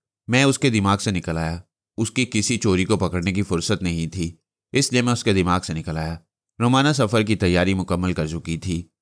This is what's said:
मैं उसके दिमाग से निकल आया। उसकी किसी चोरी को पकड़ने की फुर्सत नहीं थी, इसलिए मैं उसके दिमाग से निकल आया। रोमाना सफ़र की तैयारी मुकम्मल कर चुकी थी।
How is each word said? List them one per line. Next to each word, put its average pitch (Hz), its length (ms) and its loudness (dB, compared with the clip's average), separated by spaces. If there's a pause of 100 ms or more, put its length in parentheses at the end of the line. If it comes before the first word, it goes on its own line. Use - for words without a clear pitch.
(300)
मैं 127 140 4
उसके 139 260 2
दिमाग 101 280 2
से 107 140 -2
निकल 85 240 -4
आया। 82 260 -4 (360)
उसकी 117 260 0
किसी 110 320 0
चोरी 92 280 2
को 104 120 0
पकड़ने 90 360 -2
की 98 100 -2
फुर्सत 90 400 -2
नहीं 82 260 -2
थी, 82 340 -6 (300)
इसलिए 123 300 0
मैं 120 100 0
उसके 117 220 0
दिमाग 90 280 2
से 87 120 -8
निकल 80 240 -6
आया। 82 220 -6 (400)
रोमाना 131 320 4
सफ़र 113 300 2
की 107 140 0
तैयारी 90 380 2
मुकम्मल 90 380 0
कर 80 160 -2
चुकी 82 300 -6
थी। 85 420 -6